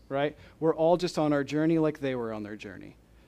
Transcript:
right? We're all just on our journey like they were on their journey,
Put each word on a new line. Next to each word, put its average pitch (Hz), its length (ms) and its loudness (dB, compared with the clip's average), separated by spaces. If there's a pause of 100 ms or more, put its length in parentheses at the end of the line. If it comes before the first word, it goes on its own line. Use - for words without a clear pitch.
right? 143 280 -2 (240)
We're 156 140 2
all 160 240 4
just 175 200 -2
on 151 140 2
our 143 120 2
journey 156 340 2
like 151 220 0
they 135 160 -2
were 117 160 -6
on 107 100 -8
their 104 140 -10
journey, 101 400 -16 (320)